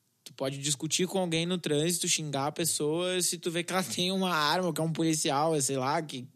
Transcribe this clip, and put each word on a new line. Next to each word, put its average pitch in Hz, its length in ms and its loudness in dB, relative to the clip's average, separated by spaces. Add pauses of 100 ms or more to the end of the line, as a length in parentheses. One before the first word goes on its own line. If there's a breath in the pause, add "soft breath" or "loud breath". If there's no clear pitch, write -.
(240)
Tu - 80 -18
pode 139 260 -4
discutir 151 480 0
com 190 120 -2
alguém 165 260 0
no 180 140 0
trânsito, 165 500 0
xingar 143 380 0
a 151 60 -2
pessoa, 170 680 0
se 175 180 0
tu 170 120 -4
vê 170 140 -2
que 170 80 -6
ela 185 100 2
<laughs> - 20 -2
tem 180 280 -2
uma 190 180 2
arma, 160 420 4
que 147 80 -2
é 160 40 2
um 160 80 0
policial, 156 640 2
é, 147 60 2
sei 135 160 0
lá, 139 240 0
que, 131 360 -8